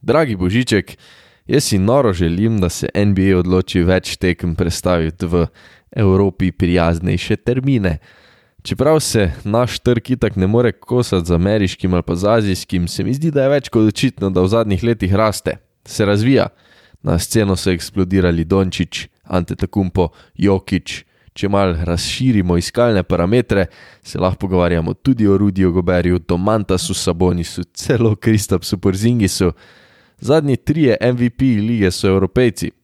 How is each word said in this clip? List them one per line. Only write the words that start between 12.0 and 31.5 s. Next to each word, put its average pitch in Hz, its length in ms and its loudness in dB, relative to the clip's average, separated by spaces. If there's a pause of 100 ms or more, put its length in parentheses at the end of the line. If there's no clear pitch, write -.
pa - 120 -4
z 92 120 -2
azijskim, 98 600 0
se - 160 -6
mi 104 100 -4
zdi, 151 180 -2
da 139 120 0
je 135 60 2
več 143 200 -2
kot 110 240 2
očitno, 120 360 -2
da 92 120 0
v 92 60 2
zadnjih 104 360 0
letih 110 300 0
raste, 107 460 -2 (260)
se - 200 -2
razvija. 107 420 2 (560)
Na 87 160 0
sceno 98 360 0
so 95 140 -2
eksplodirali 90 760 0
Dončić, 92 600 -2 (180)
Antetokounmpo, 90 880 -2 (240)
Jokić. - 680 -2 (340)
Če 98 160 -4
malo 95 320 0
razširimo 90 720 0
iskalne 107 460 0
parametre, 98 640 0 (340)
se - 160 -14
lahko 107 220 -2
pogovarjamo 87 540 0
tudi 117 340 0
o 98 100 4
Rudiju 95 340 2
Goberju, 90 480 0
Domantasu 95 760 -2
Sabonisu, 87 680 -2
celo 113 520 0
Kristapsu 101 640 -2
Porzingisu. 98 720 0 (680)
Zadnji 143 380 0
trije 147 420 2
M 123 160 0
V 123 140 0
P 131 160 -2 (160)